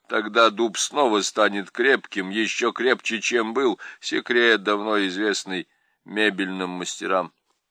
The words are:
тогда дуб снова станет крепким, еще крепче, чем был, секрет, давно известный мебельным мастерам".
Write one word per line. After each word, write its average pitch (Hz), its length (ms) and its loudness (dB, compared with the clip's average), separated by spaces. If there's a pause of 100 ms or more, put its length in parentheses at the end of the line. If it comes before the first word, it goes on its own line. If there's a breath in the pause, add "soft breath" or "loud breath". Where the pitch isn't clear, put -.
тогда 110 420 4
дуб 107 280 -2
снова 123 440 2
станет 101 480 0
крепким, 110 600 0
еще 107 420 0
крепче, 117 480 0
чем 113 340 -2
был, 123 260 0 (200 loud breath)
секрет, 120 600 2
давно 104 440 0
известный 95 600 -4 (380)
мебельным 95 640 -2
мастерам". 90 640 -4 (380)